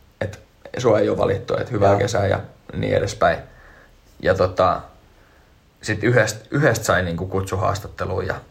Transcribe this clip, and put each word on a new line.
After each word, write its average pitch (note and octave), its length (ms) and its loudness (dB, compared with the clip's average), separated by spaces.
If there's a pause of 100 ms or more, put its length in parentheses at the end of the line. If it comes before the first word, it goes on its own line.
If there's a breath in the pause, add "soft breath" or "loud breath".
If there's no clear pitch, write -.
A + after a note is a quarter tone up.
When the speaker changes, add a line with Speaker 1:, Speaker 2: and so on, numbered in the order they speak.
(220)
Speaker 1:
et - 180 -8 (380)
sua A2 220 4
ei G#2 100 2
oo G#2 80 0
valittu, G2+ 400 -2
et - 140 -6
hyvää G2+ 180 4
Speaker 2:
Joo. G2+ 100 4
Speaker 1:
kesää G2 280 0
ja G2 120 2 (340)
niin G#1 200 -2
edespäin. - 440 2 (800 soft breath)
Ja F2+ 160 2
tota, F#2 460 2 (1000 soft breath)
sit G2+ 220 -4
yhdestä, A#2+ 360 2 (120)
yhdestä - 340 2
sai F2+ 180 2
niinku E2+ 240 -4
kutsuhaastatteluun F#2+ 1000 -4
ja - 80 -4 (160)